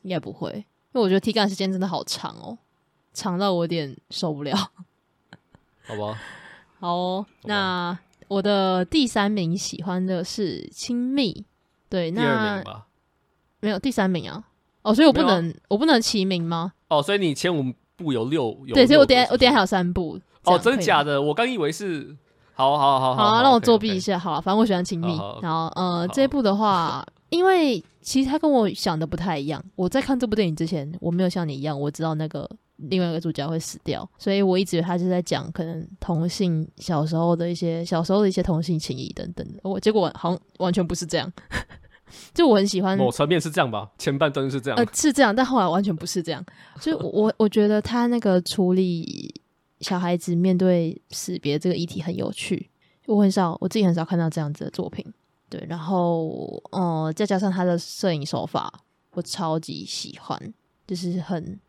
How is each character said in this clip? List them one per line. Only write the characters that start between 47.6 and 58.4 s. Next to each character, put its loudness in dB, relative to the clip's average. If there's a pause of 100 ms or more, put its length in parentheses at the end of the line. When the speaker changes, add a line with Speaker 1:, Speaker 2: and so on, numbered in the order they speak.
Speaker 1:
得 2
他 0
那 2
个 4
处 0
理 -2 (480)
小 -2
孩 0
子 -2
面 4
对 2
死 -8
别 -2
这 -2
个 2
议 -4
题 -10
很 -6
有 -6
趣， -6 (380)
我 4
很 6
少， 0
我 -2
自 -2
己 4
很 6
少 0
看 -2
到 2
这 -4
样 -4
子 -10
的 -8
作 -8
品。 -12 (440)
对， -12
然 -8
后， -2 (100)
呃， -2
再 -2
加 0
上 0
他 -2
的 2
摄 -4
影 -4
手 -4